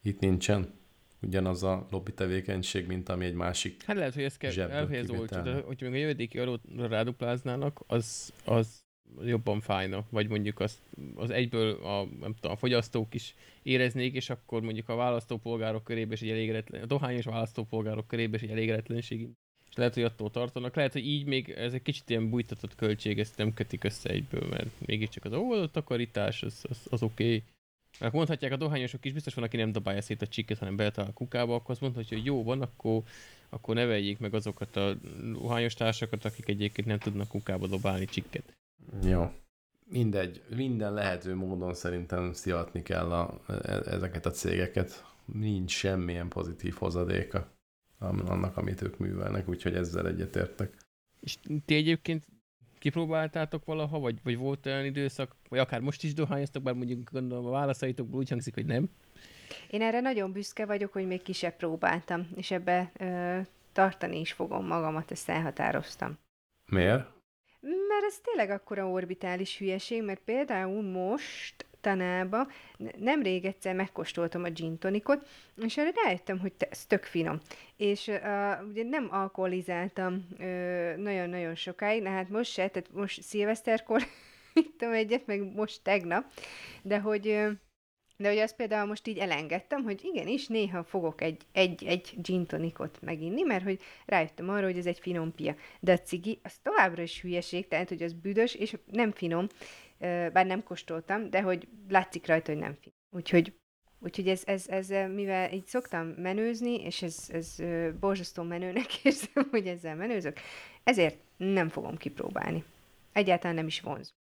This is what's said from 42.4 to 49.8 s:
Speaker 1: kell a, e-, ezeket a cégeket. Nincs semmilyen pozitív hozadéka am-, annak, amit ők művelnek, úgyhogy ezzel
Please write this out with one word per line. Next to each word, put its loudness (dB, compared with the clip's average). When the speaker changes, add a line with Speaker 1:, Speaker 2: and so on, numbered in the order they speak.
Speaker 1:
kell 0
a, 0
e-, -2
ezeket -2
a 2
cégeket. -2
Nincs -2
semmilyen 0
pozitív -4
hozadéka 0
am-, 0
annak, 0
amit -2
ők -4
művelnek, -2
úgyhogy -2
ezzel 0